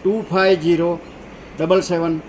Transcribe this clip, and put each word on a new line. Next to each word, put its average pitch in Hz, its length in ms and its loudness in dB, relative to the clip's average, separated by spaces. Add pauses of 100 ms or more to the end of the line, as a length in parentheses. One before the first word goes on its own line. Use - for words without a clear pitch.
ટુ 208 260 -2
ફાઇવ 190 300 4
ઝીરો 170 400 0 (600)
ડબલ 180 220 2
સેવન 165 320 -2 (160)